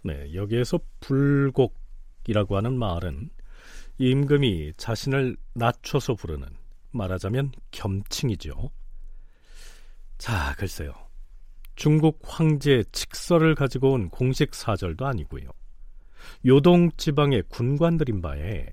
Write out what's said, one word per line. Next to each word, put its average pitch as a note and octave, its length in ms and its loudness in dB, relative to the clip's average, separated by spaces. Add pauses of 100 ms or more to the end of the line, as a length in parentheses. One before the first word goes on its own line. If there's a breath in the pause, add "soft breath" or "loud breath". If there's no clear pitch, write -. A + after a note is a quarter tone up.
네, C#2+ 300 -8
여기에서 A#2 440 0 (220)
불곡이라고 C3+ 1600 0
하는 B2 200 0
말은 F2+ 520 -4 (640 loud breath)
임금이 C3 800 2
자신을 C3 600 -2 (180)
낮춰서 A#2 600 0
부르는, C#2+ 320 -8 (440)
말하자면 G#2+ 640 -2 (180)
겸칭이죠. G2 1000 -4 (1500 soft breath)
자, D#2 400 -2
글쎄요. D#2 340 -6 (840)
중국 D#3 480 4
황제의 C#3+ 680 4
칙서를 D#3+ 640 4
가지고 C3+ 380 2
온 G2+ 180 0
공식 - 440 0
사절도 F#2+ 520 -2
아니고요. D2+ 420 -6 (960 loud breath)
요동 E3+ 520 8
지방의 C#3+ 500 2
군관들인 C#3+ 720 0
바에 D2+ 520 -6